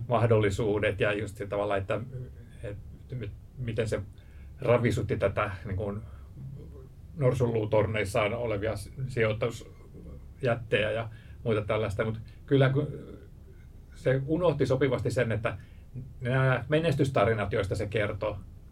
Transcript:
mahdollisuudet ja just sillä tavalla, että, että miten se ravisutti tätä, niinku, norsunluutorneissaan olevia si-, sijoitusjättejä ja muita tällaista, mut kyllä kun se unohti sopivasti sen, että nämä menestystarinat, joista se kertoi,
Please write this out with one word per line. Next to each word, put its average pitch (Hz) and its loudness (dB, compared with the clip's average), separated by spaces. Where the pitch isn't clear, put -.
mahdollisuudet 107 4
ja 107 4
just 104 -4
sillä 101 -6
tavalla, 104 0
että, 104 -2
että - -10
miten 117 0
se 107 0
ravisutti 117 4
tätä, 101 0
niinku, 101 -4
norsunluutorneissaan 110 2
olevia 107 -2
si-, - -10
sijoitusjättejä - -2
ja 110 -2
muita 107 2
tällaista, 107 2
mut 110 0
kyllä 135 8
kun 135 2
se 135 2
unohti 160 4
sopivasti 131 2
sen, 113 2
että 107 -2
nämä 131 2
menestystarinat, 135 4
joista 101 0
se 104 -2
kertoi, 101 -2